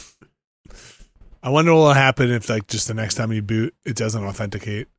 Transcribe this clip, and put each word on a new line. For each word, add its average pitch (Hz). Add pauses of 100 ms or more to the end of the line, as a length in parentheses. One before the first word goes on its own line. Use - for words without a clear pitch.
(1400)
I 127
wonder 160
what 160
will 147
happen 135
if, 117
like, 110
just -
the 113
next 110
time 113
you 110
boot, 110 (120)
it 117
doesn't 110
authenticate. 104 (120)